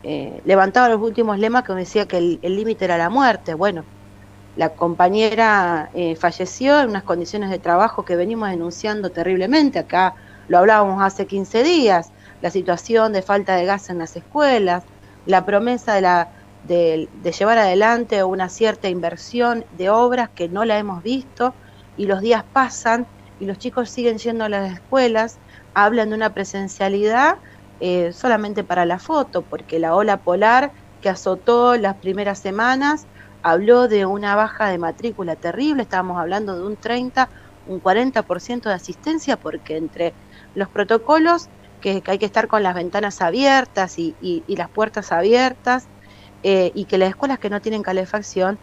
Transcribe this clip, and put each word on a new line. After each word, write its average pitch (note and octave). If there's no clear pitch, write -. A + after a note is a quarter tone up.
eh, C#3+
levantaba G3
los G#3+
últimos A3
lemas A#3
que G3
decía F#3
que F#3
el, F3
el F#3
límite G#3+
era F3
la E3+
muerte. A3+
Bueno, F3
la D#3+
compañera, F#3+
eh, E3
falleció F#3+
en B3+
unas G3
condiciones F#3+
de F#3
trabajo F#3
que F3
venimos G#3
denunciando F3+
terriblemente. F#3+
Acá F3+
lo F3+
hablábamos G3
hace G3
quince G3
días, B3
la F3
situación G3+
de F#3+
falta G3
de F3
gas G3
en F3
las E3
escuelas, G3+
la F#3
promesa A3+
de G3
la, F3
de, E3
de F3
llevar A3+
adelante G#3+
una F#3
cierta G#3+
inversión A3+
de F#3
obras A#3+
que E3+
no G3+
la G#3+
hemos F#3+
visto, B3+
y G3+
los F#3+
días A3
pasan A#3+
y G3
los G3
chicos B3
siguen A#3
yendo A3+
a G#3
las G3
escuelas, A3+
hablan G#3+
de G#3+
una G#3+
presencialidad, G3+
eh, F3+
solamente G#3+
para F3+
la F3
foto, C#4+
porque -
la E3
ola G3+
polar A3+
que G3
azotó A#3+
las G3
primeras G3
semanas C4
habló G#3
de G3+
una G3+
baja G#3+
de F3+
matrícula E3+
terrible, A#3+
estábamos F#3
hablando F#3+
de F3
un G#3
treinta, B3
un F#3
cuarenta A3+
por F3+
ciento A#3+
de F#3+
asistencia, C#4
porque D#3
entre E3
los F#3+
protocolos, D4+
que, G3
que F#3+
hay G3
que G#3+
estar A3+
con G#3+
las F3+
ventanas G3
abiertas B3
y, E3
y, E3+
y G3
las E3+
puertas G#3+
abiertas, B3
eh, F#3
y G3
que F#3+
las F#3+
escuelas C4+
que G#3
no G3+
tienen A3
calefacción F#3+